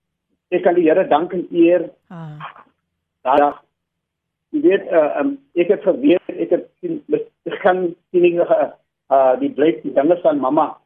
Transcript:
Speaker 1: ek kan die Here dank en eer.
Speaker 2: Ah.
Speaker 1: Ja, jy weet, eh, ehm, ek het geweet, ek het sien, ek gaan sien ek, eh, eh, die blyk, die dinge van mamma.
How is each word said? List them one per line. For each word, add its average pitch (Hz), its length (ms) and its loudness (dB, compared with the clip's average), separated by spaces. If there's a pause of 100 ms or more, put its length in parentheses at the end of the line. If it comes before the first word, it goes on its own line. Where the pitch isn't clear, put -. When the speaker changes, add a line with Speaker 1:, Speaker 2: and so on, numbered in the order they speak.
(520)
Speaker 1:
ek 180 140 -2
kan 175 100 4
die 175 120 2
Here 156 200 2
dank 151 260 0
en 180 180 -6
eer. 170 380 2 (200)
Speaker 2:
Ah. 156 380 -16 (760)
Speaker 1:
Ja, 143 260 2 (1040)
jy 302 80 -2
weet, 190 260 2
eh, 156 220 2 (100)
ehm, 277 160 -4 (200)
ek 175 120 0
het 190 180 -2
geweet, 175 480 0 (120)
ek 165 40 -14
het 175 160 -2 (140)
sien, 165 200 -8 (120)
ek - 500 -8
gaan 185 240 0 (260)
sien 175 140 4
ek, 170 240 0
eh, 156 200 0 (400)
eh, 135 300 4
die 143 100 -2
blyk, 135 340 0
die 143 100 -8
dinge 156 280 2
van 156 180 0
mamma. 143 280 0 (180)